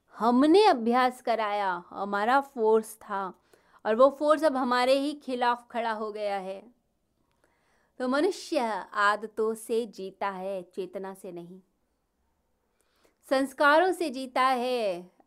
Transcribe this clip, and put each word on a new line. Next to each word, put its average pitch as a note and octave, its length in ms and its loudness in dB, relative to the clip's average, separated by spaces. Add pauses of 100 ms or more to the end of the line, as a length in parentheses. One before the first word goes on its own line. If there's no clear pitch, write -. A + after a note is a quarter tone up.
(160)
हमने C#4+ 500 6
अभ्यास B3 560 2
कराया, G#3 480 -2 (180)
हमारा G3+ 520 0
फोर्स A3 560 0
था G3 260 -8 (640)
और A3 120 0
वो C4 120 8 (100)
फोर्स D4+ 260 2
अब C4+ 120 2
हमारे B3+ 420 2
ही D4 180 -4
खिलाफ B3 540 -4
खड़ा A3+ 220 -4
हो A3 200 -8
गया G3+ 260 -6
है। F#3+ 240 -10 (1400)
तो B3+ 80 -4
मनुष्य D4+ 500 -2 (360)
आदतों G#3+ 600 0
से A3+ 320 -4
जीता G3 440 -10
है, F#3+ 340 -8
चेतना F#3+ 500 -12
से F#3+ 180 -18
नहीं, F3 280 -16 (1700)
संस्कारों D4 640 4
से E4+ 180 -4
जीता C4 320 -4
है, A#3+ 680 -2 (160)